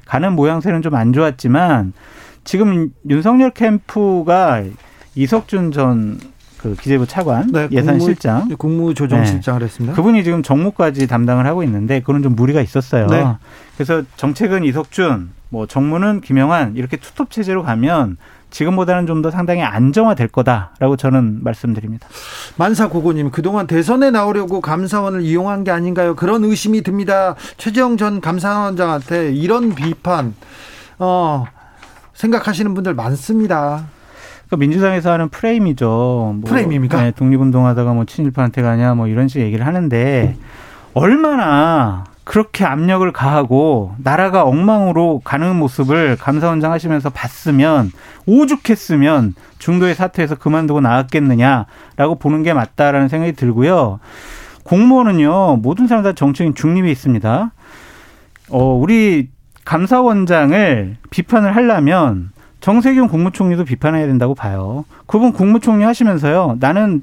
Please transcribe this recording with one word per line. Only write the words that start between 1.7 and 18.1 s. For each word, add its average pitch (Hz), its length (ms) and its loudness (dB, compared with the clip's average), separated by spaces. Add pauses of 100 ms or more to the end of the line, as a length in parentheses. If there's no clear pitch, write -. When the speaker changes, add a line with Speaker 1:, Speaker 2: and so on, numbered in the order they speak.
Speaker 1:
지금 185 460 0 (200)
윤석열 233 400 2
캠프가 185 1120 0 (520)
이석준 175 580 -2
전 123 460 0 (400)
그 107 160 -6
기재부 131 320 0
차관, 165 460 -2
Speaker 2:
네, 151 180 -2
Speaker 1:
예산실장. 151 760 0
Speaker 2:
국무-, 151 80 -6 (320)
국무조정실장을 123 720 0
Speaker 1:
네. 120 40 -4
Speaker 2:
했습니다. 120 300 -6
Speaker 1:
그분이 208 300 2
지금 170 180 0
정무까지 156 640 0
담당을 123 400 0
하고 170 160 -2
있는데, 120 380 -2
그건 143 200 0
좀 135 140 0
무리가 131 260 2
있었어요. 127 460 -2
Speaker 2:
네. 160 180 2 (520)
Speaker 1:
그래서 151 260 -2 (140)
정책은 180 480 -2
이석준, 139 680 -2 (200)
뭐, 110 180 -8
정무는 175 520 -2
김영환, 135 540 0
이렇게 127 220 -8
투톱 - 340 -10
체제로 190 320 -4
가면 127 540 -2 (340)